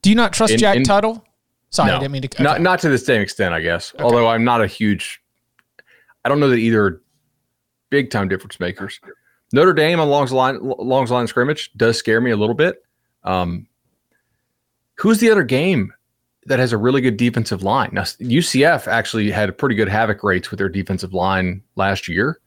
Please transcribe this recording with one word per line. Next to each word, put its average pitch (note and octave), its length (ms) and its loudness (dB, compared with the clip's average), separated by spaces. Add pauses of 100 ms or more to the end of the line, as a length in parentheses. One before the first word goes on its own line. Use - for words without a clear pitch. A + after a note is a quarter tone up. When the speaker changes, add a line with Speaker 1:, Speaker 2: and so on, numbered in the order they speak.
Speaker 1:
Do G3 80 4
you A3 80 4
not A#3 160 2
trust A3 180 2
Speaker 2:
In, A3+ 80 4
Speaker 1:
Jack G#3 160 4
Speaker 2:
in C#3 80 2
Speaker 1:
Tuttle? G#3+ 420 0 (440)
Sorry, - 220 2
I - 20 2
Speaker 2:
No. - 80 -2
Speaker 1:
didn't C3+ 100 -6
mean C3+ 120 -4
to C3 200 -4
Speaker 2:
Not, D3 120 2
Speaker 1:
okay. E3 80 0
Speaker 2:
not F3+ 160 2
to E3 100 0
the C3 80 4
same A#2 240 2
extent, F#2 320 -2
I E2 80 -2
guess. E2+ 340 -4
Speaker 1:
Okay. - 80 -6
Speaker 2:
Although A#2 240 4
I'm A2+ 160 2
not A#2+ 180 2
a G2+ 60 2
huge, - 540 -4 (1040)
I B2 40 0
don't D3 120 2
know C#3 80 2
that B2 80 2
either A2+ 280 2
are F2+ 160 -4 (880)
big C#3 220 -2
time G2 160 -2
difference F#2+ 320 -8
makers. F#2 400 -8 (520)
Notre E3 220 4
Dame D#3+ 260 2
along C#3+ 280 2
the C3 80 -4
line, C3 220 0
along B2+ 500 -2
the B2 60 -2
line B2 100 0
of A2+ 60 -4
scrimmage C#3 460 -2
does A2+ 220 2
scare A2+ 240 0
me B2+ 80 0
a A2 80 0
little G#2+ 160 0
bit. D#3+ 300 -2 (400)
Um, F2+ 420 -4 (1300)
who's A3 240 2
the A3+ 140 4
other G3+ 100 4
game C3 500 0 (540)
that C3+ 140 0
has B2+ 120 0
a A2+ 60 0
really B2+ 240 2
good A#2 160 0
defensive A#2 460 -2
line? A2 280 0
Now, F#2+ 120 -4 (160)
U B2 240 0
C C3+ 200 0
F D#3+ 240 2
actually A2 440 -2
had G2+ 180 -2
a - 20 -6
pretty B2+ 220 -2
good G2+ 160 0
havoc G#2+ 340 -2
rates F#2 280 -2
with F#2 80 -10
their G2 100 -2
defensive F#2 460 -6
line F#2 480 -2 (120)
last G2 320 -2
year. G#2 400 -4